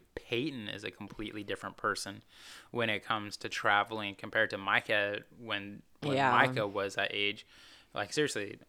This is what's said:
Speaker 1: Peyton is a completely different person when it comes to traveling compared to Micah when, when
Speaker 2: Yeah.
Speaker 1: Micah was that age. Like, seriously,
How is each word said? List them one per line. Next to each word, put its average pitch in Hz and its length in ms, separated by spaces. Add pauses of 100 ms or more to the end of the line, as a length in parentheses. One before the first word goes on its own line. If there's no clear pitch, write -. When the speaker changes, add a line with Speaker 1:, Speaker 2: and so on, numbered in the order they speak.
(140)
Speaker 1:
Peyton 120 560
is 104 120
a 107 80
completely 104 540
different 98 320
person 104 460 (480)
when 117 180
it 104 160
comes 104 340
to 110 120
traveling 104 640
compared 110 360
to 107 60
Micah 104 640 (200)
when, 101 440 (180)
when 143 160
Speaker 2:
Yeah. 135 140
Speaker 1:
Micah 127 360
was 101 280
that 101 180
age. 104 340 (460)
Like, 104 220
seriously, 110 540